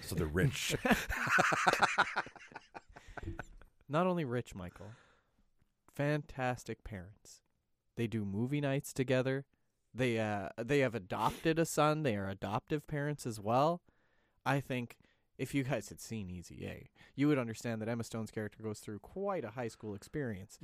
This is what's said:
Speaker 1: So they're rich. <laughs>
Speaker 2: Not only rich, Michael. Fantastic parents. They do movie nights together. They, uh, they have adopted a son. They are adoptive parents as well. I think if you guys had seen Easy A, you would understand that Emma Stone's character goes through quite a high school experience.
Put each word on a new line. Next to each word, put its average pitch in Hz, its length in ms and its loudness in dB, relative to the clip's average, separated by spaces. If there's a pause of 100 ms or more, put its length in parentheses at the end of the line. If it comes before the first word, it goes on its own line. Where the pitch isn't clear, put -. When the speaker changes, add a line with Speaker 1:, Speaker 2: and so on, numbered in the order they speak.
Speaker 1:
So - 140 -6
they're 85 100 2
rich. 90 540 2
<laughs> - 60 0 (3000)
Speaker 2:
Not 160 180 2
only 175 180 2
rich, 120 300 -2
Michael. 95 360 -12 (1040)
Fantastic 139 920 -2
parents. 98 560 -12 (560)
They 117 100 2
do 104 180 0
movie 120 360 0
nights 139 320 0
together. 131 520 2 (500)
They, 120 240 2
uh, 107 300 0 (140)
they 139 180 4
have 123 140 4
adopted 113 640 0
a 165 60 6
son. 151 380 2
They 117 140 2
are 98 120 -2
adoptive 104 580 -2
parents 147 400 -4
as 110 140 -4
well. 135 400 4 (640)
I 135 160 2
think 123 360 -6 (420)
if 131 160 -4
you 143 100 2
guys 123 240 -2
had 80 120 -14
seen 104 300 -8
Easy 90 360 -10
A, - 240 -12 (240)
you 143 140 4
would 147 100 6
understand 113 420 -4
that 107 80 -4
Emma 117 160 -2
Stone's 110 260 -6
character 107 320 -6
goes 107 180 -6
through 107 200 -8
quite 190 440 -4
a 107 60 -8
high 120 180 -4
school 107 260 -8
experience. 107 680 -6